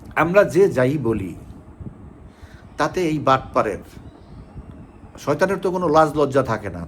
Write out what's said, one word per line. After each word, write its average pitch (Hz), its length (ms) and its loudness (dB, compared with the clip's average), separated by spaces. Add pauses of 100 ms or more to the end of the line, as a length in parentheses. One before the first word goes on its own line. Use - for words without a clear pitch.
(160)
আমরা 175 280 6
যে 165 240 4
যাই 127 300 2
বলি, 107 360 -2 (1400)
তাতে 156 260 -2
এই 156 160 0
বাটপারের, 127 600 0 (1400)
শয়তানের 185 400 0
তো 190 120 -4
কোনো 180 180 0
লাজ 151 280 4
লজ্জা 139 260 2
থাকে 101 280 -6
না, 85 180 -10